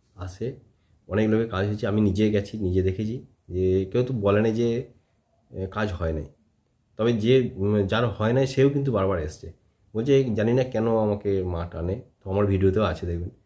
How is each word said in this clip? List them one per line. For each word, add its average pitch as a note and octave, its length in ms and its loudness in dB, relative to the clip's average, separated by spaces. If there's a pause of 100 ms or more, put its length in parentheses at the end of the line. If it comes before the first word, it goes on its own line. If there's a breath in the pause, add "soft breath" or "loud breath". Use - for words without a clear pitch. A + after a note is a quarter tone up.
(160)
আসে, F#2+ 380 -10 (540)
অনেক G#2+ 220 2
লোকের A2 200 2
কাজ F#2+ 160 0
হয়েছে, G#2 220 -4
আমি G#2 140 2
নিজে G#2+ 300 2
গেছি, G#2 260 -2
নিজে F#2 240 0
দেখেছি G#2+ 440 -4 (240)
যে F#2 420 0
কেউ B2 120 0
তো B2+ 100 -4
বলে G2+ 280 2
নাই A2+ 100 2
যে, A#2 320 0 (680)
এ, F#2 200 -8
কাজ G#2+ 200 -4
হয় E2 220 -4
নাই। D2+ 120 -6 (720)
তবে A#2 160 2
যে, B2 420 4
উম, G2+ 320 2
যার A2 200 0
হয় G#2+ 260 0
নাই C3 140 2
সেও C3+ 220 4
কিন্তু C#3 220 -2
বারবার F#2+ 280 0
এসছে, D#2 320 -10 (440)
বলছে, C3+ 280 2
"জানি A2 300 0
না B2+ 100 2
কেন A2+ 340 0
আমাকে G#2 460 0
মা E2+ 280 -4
টানে", F2 300 -4 (220)
তো F#2+ 60 -12
আমার G2+ 160 2
ভিডিওতেও F#2+ 380 2
আছে F2 220 -2
দেখবেন। F2 240 -6 (160)